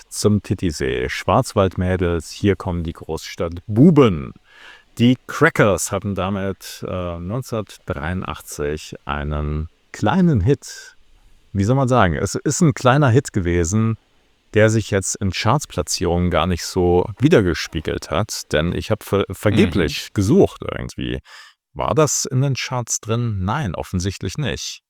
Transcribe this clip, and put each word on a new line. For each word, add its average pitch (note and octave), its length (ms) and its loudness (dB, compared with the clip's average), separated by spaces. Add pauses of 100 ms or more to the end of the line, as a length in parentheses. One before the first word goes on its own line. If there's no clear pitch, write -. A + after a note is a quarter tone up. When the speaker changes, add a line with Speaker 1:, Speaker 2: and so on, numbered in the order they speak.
Speaker 1:
zum G#2 320 0
Titisee. C#2 680 -4
Schwarzwaldmädels, F#2 1200 0
hier G2 240 0
kommen F2 280 -4
die E2 100 -6
Großstadtbuben. F2+ 1400 2 (640)
Die B2 260 6
Crackers B2+ 680 2
hatten G2+ 240 -4
damit, F#2+ 720 -6
äh, F2 300 -6
neunzehnhundertdreiundachtzig F2 1800 -6 (100)
einen D2+ 640 -4 (240)
kleinen D3+ 480 2
Hit. - 540 -4 (580)
Wie G2 100 0
soll A2+ 140 2
man C#3 100 2
sagen? A2+ 280 4
Es D#2+ 200 -2
ist - 260 -2
ein D#3+ 120 6
kleiner C3 360 4
Hit A#2+ 240 2
gewesen, F2+ 640 0 (560)
der G#2+ 160 6
sich A2 220 0
jetzt G2 240 0
in F#2+ 160 -2
Chartsplatzierungen F2+ 960 0
gar E2 160 2
nicht F2+ 200 -2
so F2 400 2 (140)
wiedergespiegelt F2+ 920 0
hat, - 400 -4
denn D#2+ 220 0
ich - 180 -6
hab A2 120 -2
ver-, G2 280 0
vergeblich G#2 800 0
Speaker 2:
Mhm. - 40 -20
Speaker 1:
gesucht A#2 560 2
irgendwie. B1 500 -6 (540)
War - 220 -2
das D3 300 0
in B2+ 160 0
den C#3 140 0
Charts - 440 -6
drin? A2+ 460 -4
Nein, A2 300 -2
offensichtlich - 640 -4
nicht. G2+ 520 -6